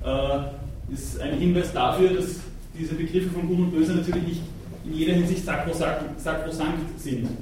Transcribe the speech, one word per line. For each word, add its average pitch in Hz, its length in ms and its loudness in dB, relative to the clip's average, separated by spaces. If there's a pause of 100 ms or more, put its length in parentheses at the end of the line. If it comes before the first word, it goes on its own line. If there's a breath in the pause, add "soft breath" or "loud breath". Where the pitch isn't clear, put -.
äh, 139 880 -2
ist - 280 -6
ein 151 180 -2
Hinweis 175 340 4
dafür, 185 420 4
dass - 260 -2 (360)
diese 160 180 -4
Begriffe 170 360 0
von 175 160 -2
Gut 175 120 2
und 180 120 4
Böse 160 240 2
natürlich 165 320 2
nicht 170 160 -2 (420)
in 156 100 -6
jeder 160 200 2
Hinsicht 175 300 2
sakrosankt, 151 760 -2
sakrosankt 160 800 -2
sind. 123 300 -2 (140)